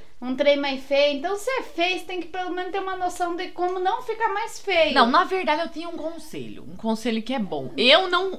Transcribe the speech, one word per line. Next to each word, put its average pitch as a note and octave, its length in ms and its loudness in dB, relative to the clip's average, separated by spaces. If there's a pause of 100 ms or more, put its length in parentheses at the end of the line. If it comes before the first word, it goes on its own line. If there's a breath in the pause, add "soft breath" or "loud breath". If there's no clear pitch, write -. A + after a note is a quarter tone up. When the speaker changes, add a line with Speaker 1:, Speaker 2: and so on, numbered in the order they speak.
(200)
Speaker 1:
um B3+ 160 -4
trem C#4+ 220 6
mais C#4 260 -2
feio. C#4 360 4
Então, F4+ 180 -2
se G4+ 140 -6
é C5 100 0
feio, F4 380 0
você - 60 -10
tem F4+ 140 -6
que - 100 -8
pelo F#4 200 -4
menos F4+ 220 -4
ter G4 80 -2
uma F#4+ 160 -2
noção F4+ 400 -2
de E4+ 140 -6
como F4+ 300 -2
não G4 220 0
ficar A4 280 -2
mais G#4 300 -4
feio. D#4+ 360 4
Speaker 2:
Não, C4 100 8
na D4 180 6
verdade, E4+ 380 0
eu E4 80 -4
tenho E4 200 -8
um E4+ 80 -10
conselho. D4 680 -10
Um E3 80 -12
conselho A3 460 -2
que A#3+ 140 -4
é C4 40 -2
bom. D#3 380 -4
Eu D4+ 320 8
não, F4+ 300 0